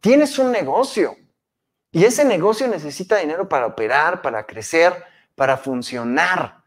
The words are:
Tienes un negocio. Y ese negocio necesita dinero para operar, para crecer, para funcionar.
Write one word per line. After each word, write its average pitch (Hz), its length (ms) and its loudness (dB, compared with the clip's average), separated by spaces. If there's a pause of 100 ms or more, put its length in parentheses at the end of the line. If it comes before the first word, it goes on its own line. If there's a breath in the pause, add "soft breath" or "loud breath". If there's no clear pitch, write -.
Tienes 285 380 4
un 254 140 2
negocio. 214 640 -2 (720)
Y 170 140 2
ese 254 200 4
negocio 220 440 0
necesita 180 480 -4
dinero 175 320 -4
para 135 180 0
operar, 139 560 -2
para 113 240 -6
crecer, 165 580 0 (300 loud breath)
para 135 220 0
funcionar. 131 1120 -4